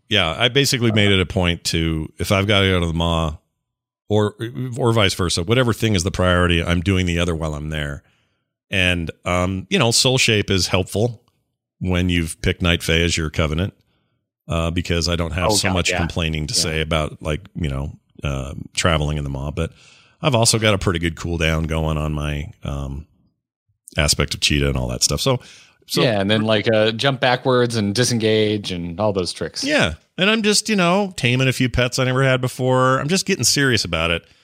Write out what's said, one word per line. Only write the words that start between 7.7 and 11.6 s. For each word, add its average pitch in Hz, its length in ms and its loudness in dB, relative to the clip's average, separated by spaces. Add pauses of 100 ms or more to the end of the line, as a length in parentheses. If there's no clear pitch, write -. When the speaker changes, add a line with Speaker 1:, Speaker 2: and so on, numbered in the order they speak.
Speaker 1:
And, 90 400 0 (160)
um, 90 420 -2
you 196 100 2
know, 117 120 4
soul 127 260 2
shape 107 340 2
is 95 180 0
helpful 101 540 -2 (580)